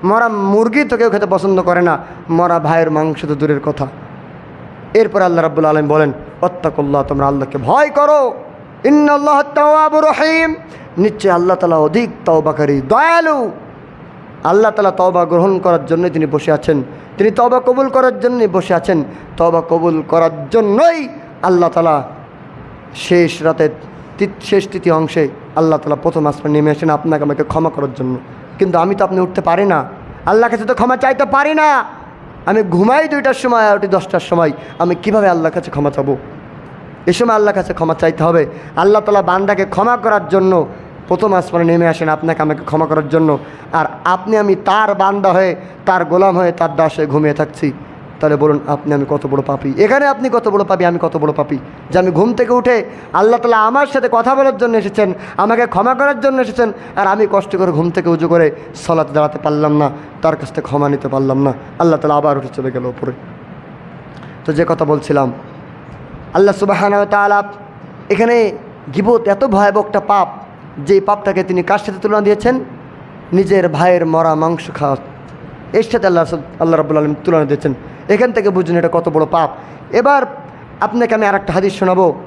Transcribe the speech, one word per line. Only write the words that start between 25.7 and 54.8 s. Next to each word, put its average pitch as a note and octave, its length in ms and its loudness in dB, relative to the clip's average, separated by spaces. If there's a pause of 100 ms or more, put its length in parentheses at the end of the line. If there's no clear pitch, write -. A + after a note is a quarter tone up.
তাআলা D3 160 -2
প্রথম D#3 320 -2
আসমানে D3 260 -2
নেমে D3+ 180 2
আসেন D3+ 180 -2
আপনাকে D3+ 340 0
আমাকে C#3+ 200 -2
ক্ষমা D#3+ 260 -2
করার C#3+ 260 -4
জন্য। B2+ 220 -4 (420)
কিন্তু F3+ 180 2
আমি F#3 180 2
তো G3+ 80 0
আপনি F#3 160 0
উঠতে F#3 220 -2
পারি F3 240 2
না, D#3+ 180 2 (420)
আল্লাহর A3+ 260 2
কাছে A3 140 -4
তো B3 80 0
ক্ষমা B3 240 0
চাইতে C4 280 2
পারি C#4+ 280 0
না। D4+ 300 2 (640)
আমি G#3+ 180 2
ঘুমাই G#3+ 440 2
দুইটার C#4 260 0
সময় A#3 360 2
আর G3+ 80 4
উঠি G3+ 100 -2
দশটার F3+ 320 0
সময়, E3+ 320 0 (280)
আমি F3 160 0
কিভাবে G3+ 340 2
আল্লাহর E3 240 0
কাছে F3 180 -6
ক্ষমা C#3+ 200 -2
চাবো? C#3 260 -2 (880)
এ F3 80 2
সময় A#3 220 2
আল্লাহর G#3 200 2
কাছে F3+ 180 -4
ক্ষমা D#3+ 200 -2
চাইতে D#3+ 300 0
হবে। E3 220 4 (300)
আল্লাহ G3+ 260 4
তাআলা G3+ 200 2
বান্দাকে F#3+ 440 0
ক্ষমা G#3+ 320 0
করার G3+ 320 0
জন্য F#3 380 2 (400)
প্রথম G#3 260 0
আসমানে F3 320 0
নেমে E3+ 220 4
আসেন E3 220 0
আপনাকে D#3+ 320 -2
আমাকে D3+ 240 -2
ক্ষমা D#3 200 0
করার D3+ 240 -2
জন্য, D#3 300 2 (340)
আর D#3+ 120 0 (200)
আপনি F#3 320 0
আমি G3+ 180 2
তার G3+ 400 0
বান্দা G3 380 2
হয়ে, F#3 220 2 (300)
তার F3+ 200 2
গোলাম F3+ 320 4
হয়ে, F3+ 140 2
তার E3 240 -2
দাস D#3+ 220 2
হয়ে D3+ 100 0
ঘুমিয়ে D3 260 2
থাকছি। D3+ 400 -4 (460)
তাহলে D3+ 160 2
বলুন, D3 320 2
আপনি D3 260 -2
আমি C#3 160 0
কত C#3+ 180 -2
বড় C3+ 180 0
পাপী, C3+ 320 -4
এখানে B3+ 280 2
আপনি C4 240 0
কত A#3 180 0
বড় G3+ 160 0
পাপী, F#3 220 0
আমি E3+ 160 0
কত E3 160 -2
বড় D3+ 160 0
পাপী, D3 240 -2 (340)
যে E3 80 2
আমি F3+ 120 2
ঘুম G#3 220 2
থেকে A#3+ 200 0
উঠে A#3+ 320 2 (280)
আল্লাহ A3 260 4
তাআলা A3+ 260 2
আমার C#4 220 2
সাথে C4 240 -2
কথা A#3 240 2
বলার C4+ 220 2
জন্য A3+ 200 0
এসেছেন, G3+ 360 0 (240)